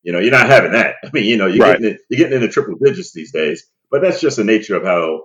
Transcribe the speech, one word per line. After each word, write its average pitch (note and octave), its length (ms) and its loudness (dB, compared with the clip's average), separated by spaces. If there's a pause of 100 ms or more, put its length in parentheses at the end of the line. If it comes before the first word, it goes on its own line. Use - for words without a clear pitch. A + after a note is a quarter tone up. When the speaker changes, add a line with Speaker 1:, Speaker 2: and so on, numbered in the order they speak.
Speaker 1:
You F2 80 -10
know, F2 80 -4
you're G#2+ 100 0
not B2+ 160 4
having F#2 280 4
that. G#2 260 0
<laughs> - 40 -20
I - 100 -16
mean, A#2 100 -2
you A2+ 140 0
know, G2 100 0
you're G#2 180 4
Speaker 2:
Right. F#2 140 4
Speaker 1:
getting G#2+ 160 -2
it, - 60 -20 (100)
you're B2 80 -2
getting C3+ 160 2
into A#2 180 -2
triple G2+ 220 -4
digits G2 360 -2
these D#2 200 -16
days. D#2 360 -4 (220)
But C#3+ 140 -2
that's F3+ 180 -2
just C#3+ 160 -2
the A2 60 -2
nature G#2 320 0
of E2+ 80 -2
how, E2+ 420 -2